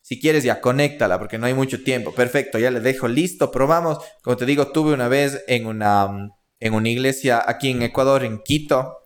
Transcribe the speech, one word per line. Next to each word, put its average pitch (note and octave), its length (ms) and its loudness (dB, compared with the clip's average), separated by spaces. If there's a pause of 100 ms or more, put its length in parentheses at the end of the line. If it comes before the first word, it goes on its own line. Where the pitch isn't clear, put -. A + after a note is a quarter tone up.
Si - 180 -10
quieres D3+ 240 2
ya A#2 200 0
conéctala B2 560 2
porque G2+ 180 -8
no A2+ 100 -4
hay B2+ 80 0
mucho C3 300 -2
tiempo. B2 300 -2
Perfecto, B2 440 0
ya B2 120 2
le B2 100 -2
dejo C3 280 0
listo, C#3+ 420 0
probamos. D#3 480 0 (240)
Como B2 160 -2
te B2 80 -2
digo, C#3+ 220 2
tuve D3+ 260 2
una B2 120 -2
vez C#3 420 0
en A#2+ 180 0
una, G#2 640 0 (300)
en A2+ 140 -2
una A2 140 2
iglesia B2+ 580 2
aquí B2+ 240 -2
en B2 120 -2
Ecuador, C3 420 2
en A2 180 -6
Quito C#3+ 640 0